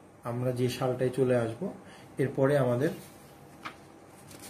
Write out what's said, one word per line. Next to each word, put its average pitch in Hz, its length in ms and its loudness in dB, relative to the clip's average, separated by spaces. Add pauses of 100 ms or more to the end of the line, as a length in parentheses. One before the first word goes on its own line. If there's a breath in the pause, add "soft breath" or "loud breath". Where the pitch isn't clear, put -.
(240)
আমরা 123 280 -2
যে 123 180 0
সালটায় 127 400 0
চলে 127 260 4
আসব, 117 320 0 (500 loud breath)
এরপরে 135 400 4
আমাদের 127 320 2 (1600)